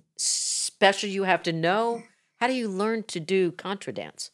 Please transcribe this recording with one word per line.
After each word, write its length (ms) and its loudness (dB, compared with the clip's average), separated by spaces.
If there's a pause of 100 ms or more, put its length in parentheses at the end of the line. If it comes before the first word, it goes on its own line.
(180)
special 920 2
you 140 -2
have 200 2
to 100 0
know? 500 0 (360)
How 80 2
do 60 2
you 160 -2
learn 340 -2
to 160 -6
do 320 2
contra 400 -8
dance? 420 -10